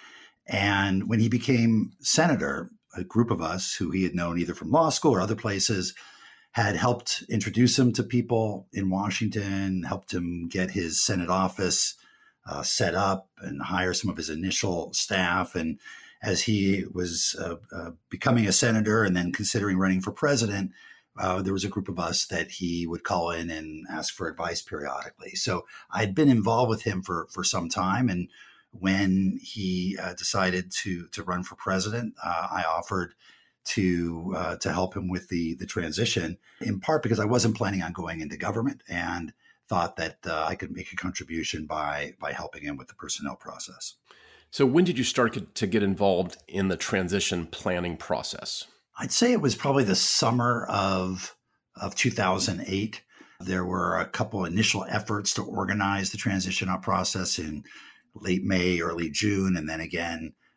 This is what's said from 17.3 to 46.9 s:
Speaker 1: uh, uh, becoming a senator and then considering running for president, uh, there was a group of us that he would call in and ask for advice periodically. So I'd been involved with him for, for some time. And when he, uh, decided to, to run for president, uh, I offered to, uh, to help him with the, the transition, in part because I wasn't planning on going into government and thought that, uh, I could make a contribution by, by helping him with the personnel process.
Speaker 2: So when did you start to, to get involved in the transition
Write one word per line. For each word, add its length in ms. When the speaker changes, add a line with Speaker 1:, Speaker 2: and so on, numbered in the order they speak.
Speaker 1:
uh, 140
uh, 180
becoming 360
a 60
senator 500
and 140
then 160
considering 460
running 240
for 100
president, 600
uh, 220
there 140
was 100
a 60
group 180
of 100
us 280
that 240
he 360
would 160
call 280
in 180
and 420
ask 220
for 160
advice 320
periodically. 680
So 340
I'd 240
been 140
involved 400
with 140
him 180
for, 300
for 140
some 260
time. 400
And 180
when 680
he, 580
uh, 140
decided 580
to, 300
to 100
run 220
for 100
president, 580
uh, 280
I 140
offered 500
to, 720
uh, 200
to 160
help 240
him 120
with 200
the, 260
the 120
transition, 720
in 200
part 200
because 200
I 40
wasn't 320
planning 240
on 120
going 280
into 160
government 520
and 440
thought 300
that, 280
uh, 220
I 80
could 160
make 200
a 40
contribution 680
by, 520
by 140
helping 320
him 120
with 120
the 80
personnel 400
process. 580
Speaker 2:
So 160
when 180
did 140
you 60
start 300
to, 80
to 260
get 160
involved 540
in 180
the 100
transition 720